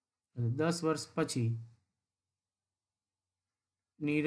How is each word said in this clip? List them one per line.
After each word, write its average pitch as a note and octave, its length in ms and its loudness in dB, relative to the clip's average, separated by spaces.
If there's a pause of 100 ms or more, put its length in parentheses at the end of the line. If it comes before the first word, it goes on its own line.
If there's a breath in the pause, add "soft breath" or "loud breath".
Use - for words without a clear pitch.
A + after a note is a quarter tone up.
(580)
દસ E3 260 0
વર્ષ D#3 320 0
પછી C3+ 320 0 (2500)
ની D3 260 2